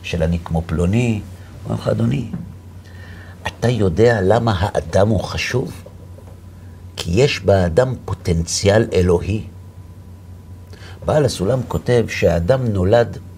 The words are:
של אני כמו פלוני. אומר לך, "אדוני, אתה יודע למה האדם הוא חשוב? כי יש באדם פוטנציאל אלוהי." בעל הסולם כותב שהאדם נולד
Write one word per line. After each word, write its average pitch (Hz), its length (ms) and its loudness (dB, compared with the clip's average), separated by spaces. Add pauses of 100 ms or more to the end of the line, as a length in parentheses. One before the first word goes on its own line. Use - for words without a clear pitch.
של 82 200 -4
אני 85 220 0
כמו 82 200 -2
פלוני. 101 560 0 (440)
אומר 110 100 -4
לך, - 120 -4
"אדוני, 117 380 0 (1200)
אתה - 220 -2
יודע 107 520 4
למה 110 380 2
האדם 92 480 2
הוא 110 120 2
חשוב? - 520 -4 (1200)
כי - 160 -6
יש 123 280 2
באדם 98 540 2 (120)
פוטנציאל 98 880 0
אלוהי." 90 500 2 (1600)
בעל 143 200 2
הסולם 113 420 0
כותב 117 400 0
שהאדם 92 600 2
נולד 101 500 2 (200)